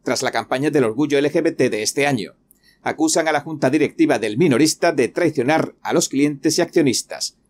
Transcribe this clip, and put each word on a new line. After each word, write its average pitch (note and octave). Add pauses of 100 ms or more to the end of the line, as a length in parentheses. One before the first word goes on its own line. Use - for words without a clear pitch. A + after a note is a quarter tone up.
tras B2+
la A#2+
campaña B2+
del C#3+
orgullo C3+
L C#3+
G E3
B D#3+
T C3+
de G#2+
este C#3
año. A2 (480)
Acusan D#3
a D#3
la D3+
junta D3
directiva D3
del G#2+
minorista D#3
de C3+
traicionar D#3
a A2+
los -
clientes D3
y -
accionistas. - (120)